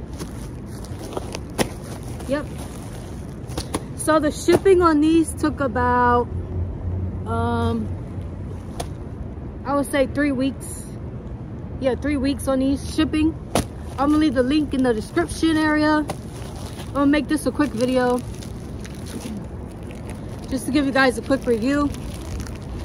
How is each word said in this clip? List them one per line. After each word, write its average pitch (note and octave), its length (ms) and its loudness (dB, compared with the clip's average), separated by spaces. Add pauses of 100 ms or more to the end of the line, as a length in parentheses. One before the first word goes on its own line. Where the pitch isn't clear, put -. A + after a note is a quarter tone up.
(2250)
Yep. C#4 180 0 (1500)
So D#4 220 4
the D4+ 120 2
shipping F4 500 6
on D#4+ 220 8
these D#4+ 320 6
took - 260 0
about B3 680 4 (1000)
um, A#3 600 0 (1800)
I C#4 100 0
would C#4+ 160 0
say C#4 160 4
three C#4+ 260 2
weeks. C4 520 -4 (960)
Yeah, B3+ 140 2
three C#4+ 220 0
weeks C4+ 320 0
on C4+ 120 2
these C4+ 340 0
shipping. D#4 400 2 (580)
I'm C#4 160 2
gonna D4+ 100 6
leave D4+ 160 4
the C4 80 6
link C#4+ 320 2
in C4 80 2
the B3 100 6
description D#4+ 640 2
area. D4+ 500 4 (840)
I'm - 40 -8
gonna C#4 140 4
make C#4+ 220 4
this D4+ 180 0
a B3+ 60 2
quick D4 180 2
video B3 480 2 (2250)
just B3+ 180 -2
to C4+ 60 -2
give C#4+ 120 4
you C4+ 80 2
guys C4 260 4
a A3 40 -2
quick C4+ 240 2
review. C4+ 440 4 (960)